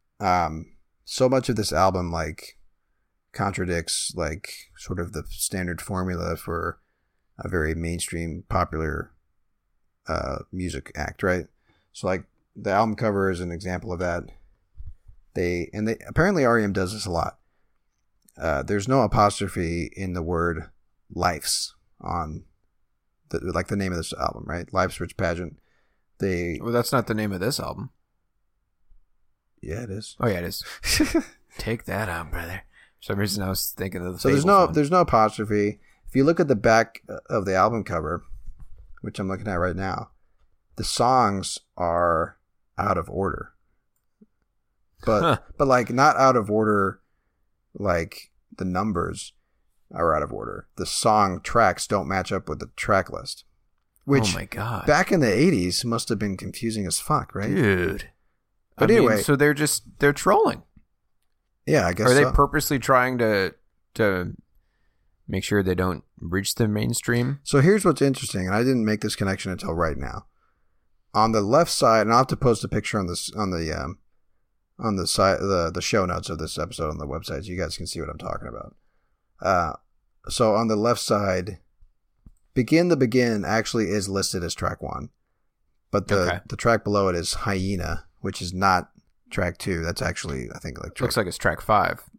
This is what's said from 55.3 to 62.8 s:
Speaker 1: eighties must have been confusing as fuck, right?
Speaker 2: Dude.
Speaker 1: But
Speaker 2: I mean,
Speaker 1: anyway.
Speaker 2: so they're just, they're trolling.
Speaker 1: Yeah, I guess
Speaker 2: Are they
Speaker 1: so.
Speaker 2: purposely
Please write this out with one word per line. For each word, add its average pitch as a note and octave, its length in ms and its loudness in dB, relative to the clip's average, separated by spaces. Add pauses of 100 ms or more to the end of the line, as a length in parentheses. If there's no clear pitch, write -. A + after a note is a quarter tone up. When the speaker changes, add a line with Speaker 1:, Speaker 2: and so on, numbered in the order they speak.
Speaker 1:
eighties G#2+ 520 2
must A#2 240 -4
have A2 100 0
been G2+ 180 -4
confusing A2 500 -6
as - 120 -2
fuck, - 380 -2
right? G#2+ 180 -2
Speaker 2:
Dude. - 560 2 (640)
Speaker 1:
But D3+ 140 4
Speaker 2:
I A3+ 40 8
mean, - 40 8
Speaker 1:
anyway. A2 240 4
Speaker 2:
so C#3 140 4
they're D3 180 4
just, D3 300 -2 (160)
they're C#3+ 120 6
trolling. - 500 2 (1040)
Speaker 1:
Yeah, C#3 200 4
I F2 60 2
guess G#2+ 180 2
Speaker 2:
Are B2+ 40 8
they C#3+ 100 8
Speaker 1:
so. B2+ 80 0
Speaker 2:
purposely C#3+ 480 2